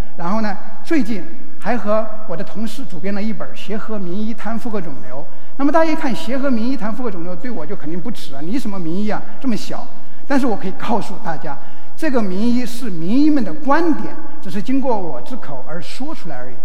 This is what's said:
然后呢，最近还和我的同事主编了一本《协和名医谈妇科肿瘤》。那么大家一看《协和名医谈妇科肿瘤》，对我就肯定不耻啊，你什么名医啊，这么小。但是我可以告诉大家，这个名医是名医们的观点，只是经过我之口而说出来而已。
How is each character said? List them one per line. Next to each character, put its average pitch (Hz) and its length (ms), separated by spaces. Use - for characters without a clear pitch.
然 170 140
后 220 100
呢， 208 160
最 320 180
近 196 220
还 226 180
和 214 300
我 175 80
的 165 80
同 208 200
事 - 200
主 175 160
编 196 120
了 202 80
一 220 120
本 147 240
《协 - 200
和 214 220
名 175 160
医 214 180
谈 220 240
妇 226 140
科 208 100
肿 160 120
瘤》。 123 140
那 269 80
么 294 80
大 320 120
家 320 60
一 302 60
看 269 200
《协 247 220
和 269 100
名 226 160
医 269 120
谈 - 180
妇 269 80
科 226 80
肿 170 140
瘤》， 180 120
对 254 140
我 170 160
就 196 80
肯 151 160
定 175 100
不 139 100
耻 - 240
啊， 135 60
你 175 160
什 240 140
么 196 80
名 165 160
医 208 160
啊， 165 100
这 269 80
么 214 80
小。 - 280
但 277 100
是 262 80
我 214 100
可 190 120
以 190 40
告 226 280
诉 - 140
大 160 120
家， 143 200
这 320 120
个 254 140
名 185 160
医 240 260
是 247 260
名 165 180
医 277 200
们 294 140
的 180 100
观 311 420
点， 208 200
只 - 100
是 190 120
经 262 180
过 254 160
我 175 260
之 254 140
口 131 300
而 156 160
说 294 320
出 - 140
来 143 80
而 123 120
已。 127 60